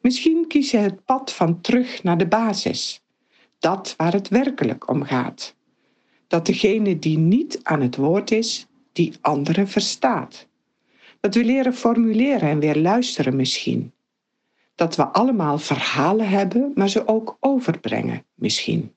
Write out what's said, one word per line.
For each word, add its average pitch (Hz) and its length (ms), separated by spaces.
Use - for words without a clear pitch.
Misschien 320 460
kies 285 240
je 240 60
het 202 280
pad 269 280
van 170 280
terug 247 420
naar 175 140
de 170 100
basis. 220 760
Dat 190 380
waar 170 160
het 196 140
werkelijk 220 640
om 139 140
gaat. - 520
Dat 170 180
degene 196 540
die 156 180
niet 196 460
aan 156 180
het 123 140
woord 170 360
is, 226 360
die 165 300
anderen 165 460
verstaat. - 800
Dat 202 160
we 233 80
leren 254 300
formuleren 233 760
en 151 100
weer 151 180
luisteren 165 580
misschien. 127 580
Dat 165 200
we - 100
allemaal 190 520
verhalen 156 720
hebben, 202 460
maar 196 140
ze 208 180
ook 220 320
overbrengen 120 840
misschien. - 600